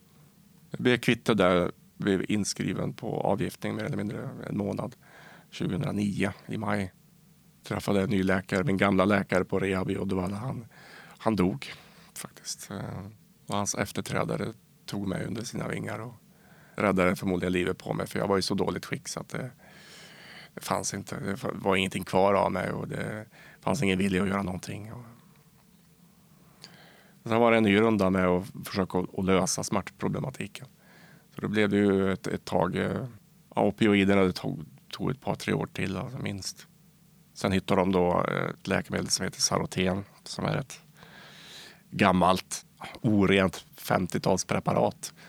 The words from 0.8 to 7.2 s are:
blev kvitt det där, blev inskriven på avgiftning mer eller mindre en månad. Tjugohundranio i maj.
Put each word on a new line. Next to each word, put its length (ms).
blev 160
kvitt 280
det 100
där, 380
blev 320
inskriven 640
på 260
avgiftning 540
mer 100
eller 120
mindre 340
en 80
månad. 400
Tjugohundranio 840
i 120
maj. 340